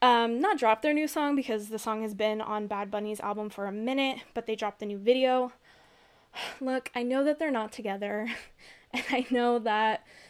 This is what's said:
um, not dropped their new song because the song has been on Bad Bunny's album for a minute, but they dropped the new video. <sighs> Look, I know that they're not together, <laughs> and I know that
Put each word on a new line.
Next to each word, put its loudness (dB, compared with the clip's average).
um, 6
not 2
dropped 4
their 4
new 2
song 0
because -2
the -6
song -4
has -6
been 0
on -4
Bad -4
Bunny's -4
album -4
for -6
a -6
minute, -2
but -6
they -4
dropped -6
the -8
new -6
video. 4
<sighs> -14
Look, -4
I -2
know 2
that 2
they're 0
not -2
together, -4
<laughs> -20
and -4
I 0
know 2
that 0